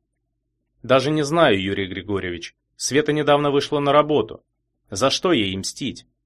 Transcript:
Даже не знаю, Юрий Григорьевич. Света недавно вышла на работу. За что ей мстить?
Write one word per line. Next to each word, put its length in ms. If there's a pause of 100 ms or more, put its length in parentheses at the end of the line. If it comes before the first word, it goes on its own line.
(840)
Даже 300
не 100
знаю, 400
Юрий 240
Григорьевич. 720 (200)
Света 360
недавно 380
вышла 280
на 140
работу. 500 (480)
За 200
что 220
ей 240
мстить? 500 (200)